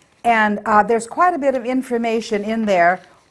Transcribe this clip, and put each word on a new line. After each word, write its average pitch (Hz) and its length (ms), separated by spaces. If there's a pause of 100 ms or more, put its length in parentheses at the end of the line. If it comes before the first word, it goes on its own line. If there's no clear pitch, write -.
(260)
And, 214 400
uh, 214 180
there's 226 240
quite 349 260
a 311 60
bit 269 160
of 233 100
information 233 800
in 220 220
there 180 340 (320)